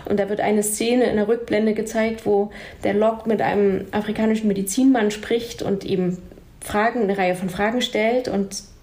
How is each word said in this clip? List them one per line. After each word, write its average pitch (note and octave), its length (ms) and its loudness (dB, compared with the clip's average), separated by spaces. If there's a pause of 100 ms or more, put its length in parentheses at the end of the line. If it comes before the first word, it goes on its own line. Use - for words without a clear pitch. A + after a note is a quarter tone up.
Und G3+ 160 0
da F#3+ 80 0
wird G#3 120 -2
eine G#3 220 2
Szene A#3 420 2
in G#3 120 0
der G#3 120 2
Rückblende A3 440 0
gezeigt, A3 540 -2
wo G#3 260 2 (320)
der G3+ 80 0
Locke A3 340 2
mit A3 140 2
einem G3 500 2
afrikanischen A3 580 0
Medizinmann G#3 640 4
spricht - 520 -4
und G3 220 -2
ihm F#3 340 0 (420)
Fragen, A#3 440 0
eine G3 120 0
Reihe F#3 180 2
von F3+ 140 -6
Fragen G#3+ 320 -2
stellt. A#3 480 0
Und G3 340 -4 (200)